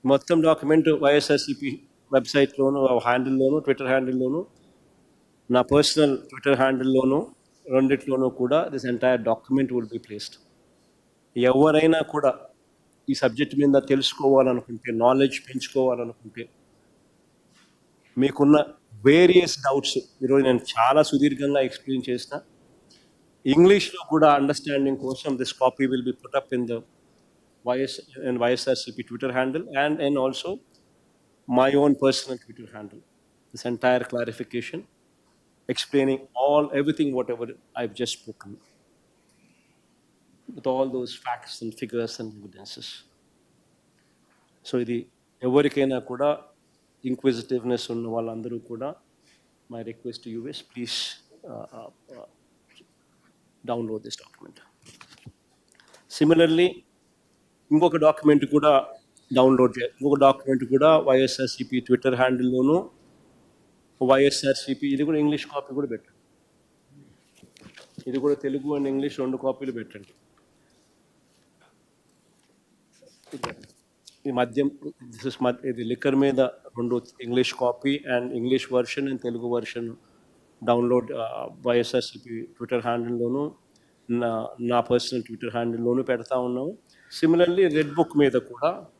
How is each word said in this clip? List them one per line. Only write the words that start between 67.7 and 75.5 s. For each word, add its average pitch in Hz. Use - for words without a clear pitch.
ఇది 131
కూడా 143
తెలుగు 139
and 139
ఇంగ్లీష్ 135
రెండు 131
కాపీలు 131
పెట్టండి. 107
ఈ 143
మద్యం, 123
this 113
is -
మద్-, 123